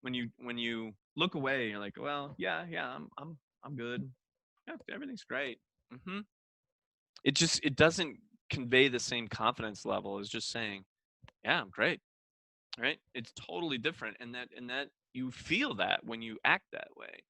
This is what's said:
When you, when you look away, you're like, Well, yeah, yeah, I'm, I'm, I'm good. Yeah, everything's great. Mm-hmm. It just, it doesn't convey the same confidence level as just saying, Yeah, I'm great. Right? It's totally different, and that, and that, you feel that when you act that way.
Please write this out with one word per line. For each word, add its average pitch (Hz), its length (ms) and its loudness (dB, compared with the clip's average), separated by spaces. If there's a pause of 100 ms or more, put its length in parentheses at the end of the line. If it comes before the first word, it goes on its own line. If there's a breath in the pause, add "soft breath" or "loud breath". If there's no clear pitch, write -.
When 127 120 -6
you, 123 240 -2
when 120 200 -8
you 117 360 -4 (220)
look 175 200 0
away, 135 340 0
you're 104 100 -4
like, 101 200 -6
Well, 143 380 -4
yeah, 175 320 -2
yeah, 165 180 -4
I'm, 139 300 -8
I'm, 160 200 -10 (260)
I'm 139 120 -10
good. 123 340 -4 (580)
Yeah, 320 80 -10 (180)
everything's 277 300 -10
great. 127 360 -4 (340)
Mm-hmm. 185 260 -8 (1040)
It 143 120 6
just, - 280 4
it 147 120 4
doesn't 160 420 6 (320)
convey 131 380 8
the 123 120 2
same 117 280 -2
confidence 110 580 0
level 101 340 0
as 101 100 -6
just - 220 -4
saying, 104 320 -4 (600)
Yeah, 147 180 4
I'm 101 80 -6
great. 170 300 2 (800)
Right? 131 180 0 (160)
It's 120 200 -8
totally 170 440 -4
different, 120 420 -4
and 120 160 -10
that, 123 220 -8
and 123 120 -10
that, 135 200 -4 (240)
you 127 180 -2
feel 202 440 0
that 95 280 2
when 113 180 -8
you 113 220 -8
act 160 280 4
that - 160 -8 (100)
way. - 320 -16